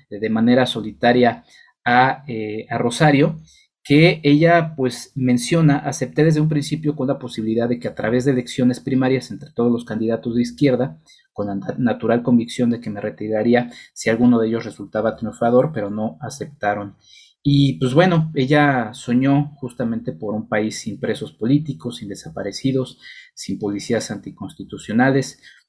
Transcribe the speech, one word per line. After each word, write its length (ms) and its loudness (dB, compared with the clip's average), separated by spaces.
eh, 100 -10
de 80 -4
manera 380 4
solitaria 800 0
a, 460 2
eh, 400 -8
a 80 -6
Rosario, 640 2
que 360 6
ella, 500 4
pues, 400 -4
menciona, 640 2
"Acepté 480 -2
desde 160 4
un 80 2
principio 480 -2
con 100 -4
la 140 -2
posibilidad 480 -2
de 100 -2
que 80 -8
a 80 -8
través 300 -2
de 80 2
elecciones 480 0
primarias 500 -2
entre 220 -16
todos 180 0
los 140 -2
candidatos 500 -4
de 80 0
izquierda, 580 0
con 140 -6
la 80 -6
na-, 240 -8
natural 460 0
convicción 460 2
de 100 -2
que 100 -10
me 100 -10
retiraría 680 0
si 160 -2
alguno 300 4
de 80 0
ellos 160 -4
resultaba 500 -4
triunfador, 580 0
pero 160 -6
no 320 -6
aceptaron". 760 -8
Y, 340 2
pues, 160 -2
bueno, 400 4
ella 580 2
soñó 640 0
justamente 560 -6
por 240 -6
un 140 -6
país 320 -2
sin 180 -10
presos 340 -6
políticos, 640 -2
sin 100 -12
desaparecidos, 880 -6
sin 240 -10
policías 500 -4
anticonstitucionales, 1300 -2